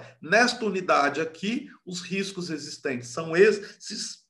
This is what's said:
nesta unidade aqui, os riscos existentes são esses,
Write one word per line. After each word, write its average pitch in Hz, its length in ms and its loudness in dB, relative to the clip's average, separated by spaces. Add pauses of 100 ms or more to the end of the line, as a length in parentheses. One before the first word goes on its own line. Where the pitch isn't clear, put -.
(220)
nesta 226 440 2
unidade 151 560 2
aqui, 214 480 -6 (160)
os 180 160 -10
riscos 190 480 -6
existentes 143 580 -6
são 165 280 -6
esses, - 960 2